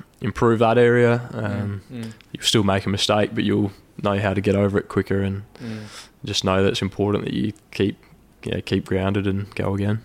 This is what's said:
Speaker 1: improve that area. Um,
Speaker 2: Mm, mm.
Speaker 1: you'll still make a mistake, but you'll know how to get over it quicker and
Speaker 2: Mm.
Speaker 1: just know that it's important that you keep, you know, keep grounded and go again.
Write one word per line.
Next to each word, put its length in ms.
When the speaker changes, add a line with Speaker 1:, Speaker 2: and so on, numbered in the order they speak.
Speaker 1:
improve 400
that 180
area. 560
Um, 480
Speaker 2:
Mm, 140
mm. 60
Speaker 1:
you'll 100
still 200
make 220
a 40
mistake, 440
but 120
you'll 260
know 160
how 140
to 80
get 140
over 220
it 120
quicker 320
and 220
Speaker 2:
Mm. 200
Speaker 1:
just 180
know 200
that 60
it's 120
important 440
that 80
you 200
keep, 260
you 80
know, 100
keep 240
grounded 400
and 300
go 200
again. 300